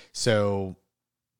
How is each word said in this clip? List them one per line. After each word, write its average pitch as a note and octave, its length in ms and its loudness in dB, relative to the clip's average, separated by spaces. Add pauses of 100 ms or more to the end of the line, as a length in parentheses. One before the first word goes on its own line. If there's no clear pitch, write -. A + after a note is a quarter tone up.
(140)
So, G2+ 640 0 (640)